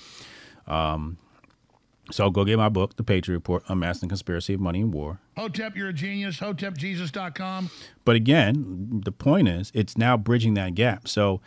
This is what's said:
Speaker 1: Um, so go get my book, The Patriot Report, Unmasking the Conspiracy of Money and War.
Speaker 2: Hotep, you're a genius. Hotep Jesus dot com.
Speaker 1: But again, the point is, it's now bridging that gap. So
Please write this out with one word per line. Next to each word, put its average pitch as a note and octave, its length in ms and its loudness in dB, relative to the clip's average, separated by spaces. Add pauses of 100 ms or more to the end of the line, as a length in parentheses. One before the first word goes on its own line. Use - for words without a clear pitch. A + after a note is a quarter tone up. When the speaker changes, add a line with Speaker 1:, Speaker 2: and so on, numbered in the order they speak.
(680)
Speaker 1:
Um, D#2 520 -2 (880)
so G2 200 2
go G2 160 2
get A2 120 2
my A2 120 4
book, G2 260 0
The A2+ 80 -4
Patriot F#2 340 0
Report, F2 300 -2
Unmasking F2 400 -2
the F2+ 40 -4
Conspiracy F2+ 420 -4
of G2 80 -2
Money F2+ 200 0
and A2 120 0
War. D2+ 260 -6 (180)
Speaker 2:
Hotep, G#3+ 380 -8
you're G3 140 -6
a F#3 40 -6
genius. G3 460 -6
Hotep G3 380 -6
Jesus F3 340 -6
dot F#3 240 -8
com. F#3 340 -6 (360)
Speaker 1:
But A#2 100 8
again, A2+ 920 2
the F#2+ 60 -4
point D3+ 360 4
is, F2+ 260 -2
it's A2 240 -2
now A#2 200 4
bridging A2+ 360 2
that F#2+ 200 0
gap. G#2 340 0
So G2+ 400 2